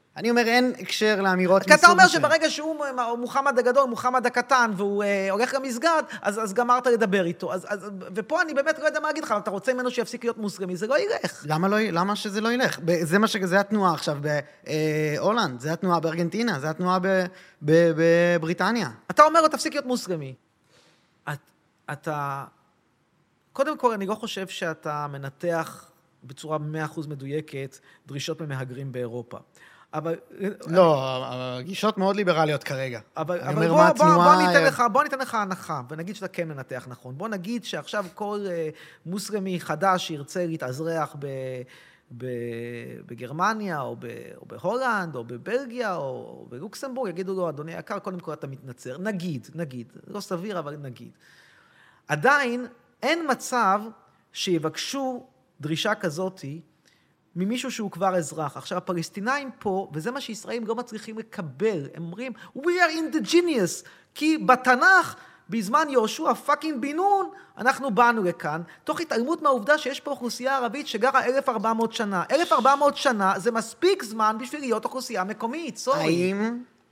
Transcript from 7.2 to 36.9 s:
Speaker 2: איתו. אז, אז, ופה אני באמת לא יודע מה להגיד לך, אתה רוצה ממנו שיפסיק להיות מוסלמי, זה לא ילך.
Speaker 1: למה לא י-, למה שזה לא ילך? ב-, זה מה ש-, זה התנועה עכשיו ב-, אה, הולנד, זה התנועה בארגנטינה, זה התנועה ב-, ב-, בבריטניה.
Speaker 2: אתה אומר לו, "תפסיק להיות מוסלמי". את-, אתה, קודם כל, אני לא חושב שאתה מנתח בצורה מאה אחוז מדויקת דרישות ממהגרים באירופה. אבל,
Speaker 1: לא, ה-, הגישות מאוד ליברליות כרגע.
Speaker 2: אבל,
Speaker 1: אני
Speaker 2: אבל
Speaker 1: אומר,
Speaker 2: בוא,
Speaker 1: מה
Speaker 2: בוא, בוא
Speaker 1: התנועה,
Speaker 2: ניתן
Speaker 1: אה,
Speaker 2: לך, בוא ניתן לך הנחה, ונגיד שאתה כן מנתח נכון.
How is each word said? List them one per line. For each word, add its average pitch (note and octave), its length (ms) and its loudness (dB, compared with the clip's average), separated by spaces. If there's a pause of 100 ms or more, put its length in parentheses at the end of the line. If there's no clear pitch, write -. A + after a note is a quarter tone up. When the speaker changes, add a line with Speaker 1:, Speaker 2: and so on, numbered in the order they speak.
Speaker 2:
איתו. E3+ 280 -4
אז, F#3 160 -6
אז, G#3 220 -6 (240)
ופה D4+ 260 -2
אני D#4 120 -2
באמת D4+ 260 0
לא D4+ 60 -2
יודע D4+ 140 0
מה D4+ 80 -4
להגיד D4+ 160 -2
לך, A#3 140 -2
אתה G3+ 140 -4
רוצה G3+ 220 -2
ממנו B3 180 -2
שיפסיק A#3 320 -4
להיות A#3 140 -2
מוסלמי, F#3 380 -6
זה F#3+ 120 -4
לא C4 120 2
ילך. - 500 -4
Speaker 1:
למה D#3+ 180 2
לא G#3 120 4
י-, G#3+ 120 0
למה F#3 240 0
שזה G3+ 260 -6
לא A3+ 100 0
ילך? A#3+ 280 0
ב-, E3 240 0
זה E3+ 160 2
מה A3 80 4
ש-, A3+ 160 -2
זה F#3 160 4
התנועה G3 340 2
עכשיו D3 280 -2
ב-, D3 180 0 (280)
אה, D3+ 520 0
הולנד, F3 400 0
זה D3+ 140 -4
התנועה E3+ 260 2
בארגנטינה, E3+ 600 -2
זה D3 100 -4
התנועה F3+ 300 2
ב-, F#3 260 2 (400)
ב-, E3 300 8
בבריטניה. E3+ 920 4 (220)
Speaker 2:
אתה D4+ 120 8
אומר D#4 180 6
לו, D#4 60 6
"תפסיק D#4 260 -2
להיות C#4 120 -4
מוסלמי". E3 500 -4 (960)
את-, D3+ 40 -4 (580)
אתה, C#3+ 520 -6 (1120)
קודם C#4+ 240 0
כל, A#3 160 2
אני G3 120 -4
לא G#3 100 -2
חושב G3 320 -8
שאתה D#3 600 -6
מנתח D#3 840 -4 (320)
בצורה D3+ 340 -8
מאה D3+ 280 -6
אחוז D#3 220 -8
מדויקת C#3 680 -8 (300)
דרישות C#3+ 340 -8
ממהגרים C3+ 500 -8
באירופה. A#2+ 460 -8 (560)
אבל, D#3 220 -4 (520)
Speaker 1:
לא, D#3+ 360 6
ה-, B2+ 540 -6
הגישות F#3+ 400 -2
מאוד F#3+ 180 2
ליברליות D#3+ 480 2
כרגע. C3 360 -6 (180)
Speaker 2:
אבל, E3+ 220 -4
Speaker 1:
אני F3+ 140 -4
Speaker 2:
אבל E3 160 2
Speaker 1:
אומר, E3 40 2
Speaker 2:
בוא, - 100 10
Speaker 1:
מה C#4+ 100 8
Speaker 2:
בוא, B3 120 6
בוא D#4+ 80 10
Speaker 1:
התנועה, - 340 8
Speaker 2:
ניתן F3+ 160 6
Speaker 1:
אה, - 40 8
Speaker 2:
לך, - 240 2
בוא C4+ 120 4
ניתן C#4 160 -4
לך B3 160 -4
הנחה, F#3 540 -4
ונגיד E3+ 260 -10
שאתה F#3+ 120 -10
כן F3 200 -6
מנתח C3+ 420 -10
נכון. B2+ 280 -16